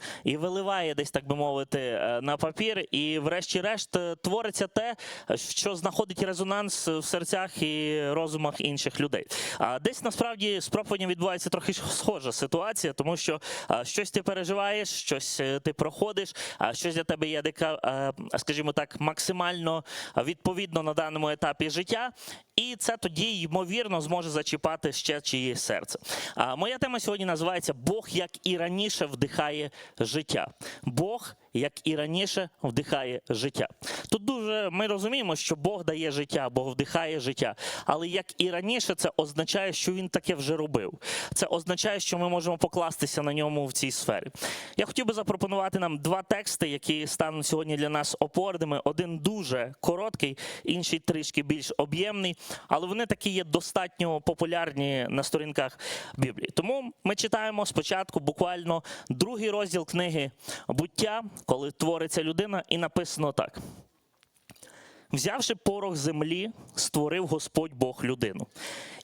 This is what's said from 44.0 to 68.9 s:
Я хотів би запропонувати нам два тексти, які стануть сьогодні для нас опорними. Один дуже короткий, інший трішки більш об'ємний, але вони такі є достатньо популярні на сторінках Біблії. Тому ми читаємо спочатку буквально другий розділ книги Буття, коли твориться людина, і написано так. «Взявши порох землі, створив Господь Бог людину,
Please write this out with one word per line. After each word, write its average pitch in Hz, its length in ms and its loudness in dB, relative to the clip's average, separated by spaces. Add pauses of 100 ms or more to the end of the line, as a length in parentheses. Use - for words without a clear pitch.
Я 202 80 4
хотів 254 200 -2
би 220 80 4
запропонувати 196 640 0
нам 165 180 2
два 165 240 2
тексти, - 480 0
які 151 380 0
стануть 156 380 0
сьогодні 156 320 2
для 147 120 2
нас 147 300 0
опорними. 165 640 0
Один 165 340 2
дуже 143 640 -2
короткий, 175 560 2 (260)
інший 165 360 2
трішки 156 440 0
більш 143 340 0
об'ємний, 180 600 0 (300)
але 160 200 4
вони 214 180 -2
такі 208 240 0
є 185 140 2
достатньо 170 800 0
популярні 147 880 2
на 135 140 2
сторінках 147 560 0 (380)
Біблії. 131 360 0
Тому 240 400 0 (100)
ми 196 120 4
читаємо 214 500 2
спочатку - 540 -2
буквально 170 640 0 (260)
другий 214 400 0
розділ 185 360 0
книги 160 460 0 (360)
Буття, 208 560 0 (220)
коли 143 260 2
твориться 160 520 2
людина, 180 460 0
і 165 80 4
написано 160 540 2
так. - 280 -2 (1500)
«Взявши 202 440 0
порох 196 400 0
землі, 160 560 0 (240)
створив 151 520 2
Господь 156 460 0
Бог 127 300 0
людину, 117 440 0 (560)